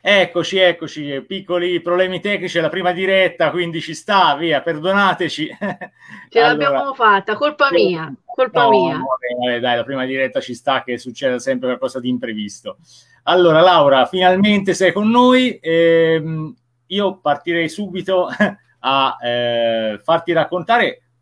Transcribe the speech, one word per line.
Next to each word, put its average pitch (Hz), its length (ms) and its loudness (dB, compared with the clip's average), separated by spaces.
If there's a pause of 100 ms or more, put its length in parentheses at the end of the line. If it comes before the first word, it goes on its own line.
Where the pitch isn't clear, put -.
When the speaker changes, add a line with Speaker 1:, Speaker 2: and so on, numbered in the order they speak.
Speaker 1:
Eccoci, 185 580 0
eccoci, 151 680 -2
piccoli 180 540 -4
problemi 180 400 -2
tecnici, 180 380 -4
è - 20 0
la 160 80 -2
prima 180 240 -2
diretta, 180 580 0
quindi 170 300 -4
ci 156 140 -10
sta, 185 420 2
via, 165 260 -2
perdonateci. 170 880 -2
<laughs> - 100 -16 (720)
Speaker 2:
Ce - 120 2
Speaker 1:
Allora, - 300 2
Speaker 2:
l'abbiamo - 240 -2
fatta, 208 400 2
colpa 294 340 0
Speaker 1:
sì, 180 60 -2
Speaker 2:
mia, 160 380 0 (120)
colpa - 380 -2
Speaker 1:
no, 139 80 4
Speaker 2:
mia. - 280 2
Speaker 1:
no, 131 60 -8 (360)
vabbè, 123 200 -2
dai, 120 160 0
la 117 80 -2
prima 131 220 -6
diretta 135 340 -2
ci 120 140 -10
sta 131 300 -2
che 120 140 -6
succeda 123 400 -4
sempre 127 300 -4
qualcosa 123 320 -6
di 123 80 -6
imprevisto. 110 720 -8 (460)
Allora, 170 360 4
Laura, 147 460 6
finalmente 190 680 2
sei 180 200 2
con 214 180 0
noi, 254 500 4
ehm, 160 960 0 (320)
io 190 320 -4
partirei 165 500 -2
subito 185 600 -4
<laughs> - 500 -4
a, 135 400 0
eh, 117 840 -2
farti 165 300 -2
raccontare 170 680 -2 (200)